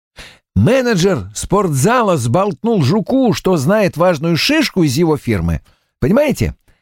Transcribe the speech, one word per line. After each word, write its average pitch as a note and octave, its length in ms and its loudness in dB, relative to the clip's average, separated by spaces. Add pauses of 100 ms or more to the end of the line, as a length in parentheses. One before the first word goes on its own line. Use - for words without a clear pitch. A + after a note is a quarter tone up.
(540)
"Менеджер E3+ 800 0
спортзала F#3+ 840 0
сболтнул F3+ 640 0
Жуку, A3 500 0
что F#3 240 -2
знает E3+ 400 0
важную E3+ 400 0
шишку C4+ 460 0
из C3 140 0
его D#3+ 200 2
фирмы. E2+ 460 -2 (360)
Понимаете, G3+ 560 0 (280)